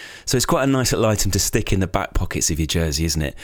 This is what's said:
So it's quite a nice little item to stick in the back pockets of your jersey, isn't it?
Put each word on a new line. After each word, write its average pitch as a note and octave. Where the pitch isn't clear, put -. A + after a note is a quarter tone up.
So -
it's A#2+
quite C#3+
a -
nice C3
little A2
item G#2+
to G2
stick -
in G2
the F#2
back -
pockets -
of D2+
your D#2
jersey, D#2+
isn't D#2+
it? D2